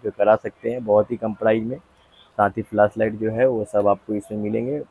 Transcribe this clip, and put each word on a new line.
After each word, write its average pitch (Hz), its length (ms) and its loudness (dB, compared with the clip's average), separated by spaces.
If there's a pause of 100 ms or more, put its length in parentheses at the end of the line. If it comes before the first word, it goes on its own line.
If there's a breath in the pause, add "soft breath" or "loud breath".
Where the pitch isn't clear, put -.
जो 107 60 -2
करा 104 260 4
सकते 113 340 -8
हैं 123 140 -8
बहुत 107 260 2
ही 117 60 -4
कम 110 180 -6
price 110 300 0
में। 127 140 -8
साथ - 720 -4
ही 110 120 -8
फ्लैशलाइट 107 520 0
जो 110 160 -4
है 117 180 0
वो 113 180 0
सब 101 220 0
आपको 101 260 -2
इसमें 104 240 -8
मिलेंगे। 113 420 -4 (100)